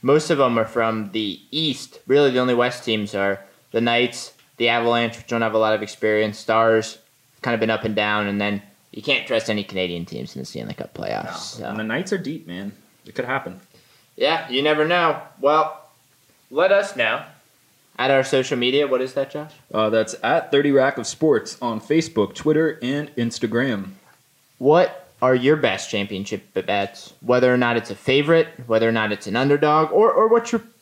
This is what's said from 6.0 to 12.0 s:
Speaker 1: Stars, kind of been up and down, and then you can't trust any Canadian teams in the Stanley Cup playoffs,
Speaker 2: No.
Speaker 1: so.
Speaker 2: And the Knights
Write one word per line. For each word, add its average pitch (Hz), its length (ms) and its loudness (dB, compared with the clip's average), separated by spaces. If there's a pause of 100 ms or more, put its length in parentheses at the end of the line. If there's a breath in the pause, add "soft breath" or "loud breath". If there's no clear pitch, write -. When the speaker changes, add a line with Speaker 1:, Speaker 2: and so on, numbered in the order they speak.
Speaker 1:
Stars, 113 580 2 (460)
kind 120 100 -2
of 113 60 -2
been 110 100 0
up 110 140 -2
and 107 120 -4
down, 104 300 0
and 101 160 -4
then 101 220 -4 (280)
you 107 120 -16
can't 131 240 -2
trust 113 240 -2
any 104 120 -2
Canadian 90 420 -4
teams - 300 -12
in 65 60 -10
the 67 40 -10
Stanley 57 280 -12
Cup - 220 -14
playoffs, - 640 -8
Speaker 2:
No. - 60 -12
Speaker 1:
so. - 40 -
Speaker 2:
And 107 100 -8
the 110 40 -6
Knights 131 280 -6